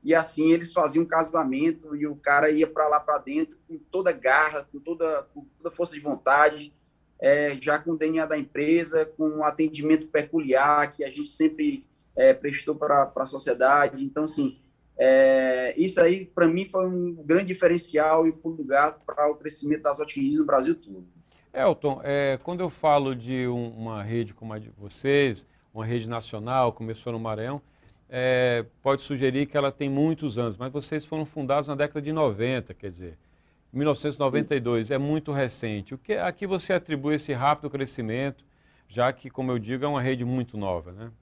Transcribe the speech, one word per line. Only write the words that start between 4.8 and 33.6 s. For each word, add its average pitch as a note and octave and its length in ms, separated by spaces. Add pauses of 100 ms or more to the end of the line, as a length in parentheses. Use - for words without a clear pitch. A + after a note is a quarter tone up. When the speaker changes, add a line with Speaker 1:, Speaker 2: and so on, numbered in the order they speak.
Speaker 1:
com C#3+ 120 (120)
toda E3 180
força E3 180
de D3+ 60
vontade, D3 760 (460)
é, C#3+ 420
já D3+ 180
com D#3+ 120
o D#3+ 60
D D#3 100
N D#3+ 120
A D#3+ 60
da D#3 120
empresa, D#3 680
com D#3 240
um D3+ 160
atendimento D#3 640
peculiar D3 840
que D3 120
a C3+ 40
gente C#3+ 200
sempre, D3+ 560 (320)
é, C3 160
prestou C#3+ 420
pra, C#3+ 300
pra C3+ 200
sociedade. C3+ 760
Então, D3+ 220
assim, C#3+ 340 (380)
é, C3 800
isso F3+ 240
aí, F3+ 240
pra E3+ 240
mim, F3+ 160
foi F#3 200
um F3 280
grande E3 320
diferencial E3 840
e D#3+ 40
um - 20
pulo E3 240
do D3+ 80
gato C#3+ 400
pra D3 260
o D3 40
crescimento D3+ 480
das C#3+ 180
Óticas D3 200
Diniz C#3+ 160
no D#3 80
Brasil C#3 300
todo. F#3+ 320 (460)
Speaker 2:
Elton, C#3 500
é, C#3 400
quando F3 160
eu F3+ 100
falo C#3+ 460
de B2 320
um, A#2+ 220
uma A2+ 340
rede A2+ 300
como A2 180
a G#2+ 80
de A2 180
vocês, C3+ 680 (260)
uma A2 120
rede A2+ 240
nacional, A#2 640
começou A2+ 400
no A#2 60
Maranhão, A2+ 420 (480)
é, B2+ 560 (160)
pode C3+ 200
sugerir C3+ 460
que - 100
ela C#3 140
tem C#3 180
muitos D3 480
anos, A#2 200
mas B2+ 140
vocês D3 340
foram D#3 200
fundados C#3+ 420
na D3 60
década D3 280
de C#3+ 100
noventa, B2+ 600
quer G2 180
dizer, F2 260 (540)